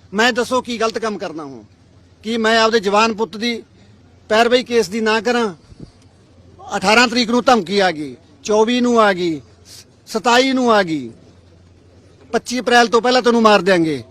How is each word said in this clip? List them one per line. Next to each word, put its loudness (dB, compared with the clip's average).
ਮੈਂ 0
ਦੱਸੋ -4
ਕੀ -10
ਗਲਤ -4
ਕੰਮ -6
ਕਰਨਾ -12
ਹੁਣ? -18
ਕੀ -6
ਮੈਂ 2
ਆਪਦੇ 2
ਜਵਾਨ 0
ਪੁੱਤ -6
ਦੀ -6
ਪੈਰਵਾਈ 2
ਕੇਸ -2
ਦੀ -6
ਨਾ 0
ਕਰਾਂ? -2
ਅਠਾਰਾਂ 4
ਤਰੀਕ -2
ਨੂੰ 0
ਧਮਕੀ 2
ਆ 2
ਗਈ, -10
ਚੌਵੀ 0
ਨੂੰ 2
ਆ 4
ਗਈ, -4
ਸਤਾਈ 2
ਨੂੰ 0
ਆ 4
ਗਈ, -6
ਪੱਚੀ -6
ਅਪ੍ਰੈਲ 2
ਤੋਂ 0
ਪਹਿਲਾਂ 2
ਤੈਨੂੰ 2
ਮਾਰ 4
ਦਿਆਂਗੇ। 0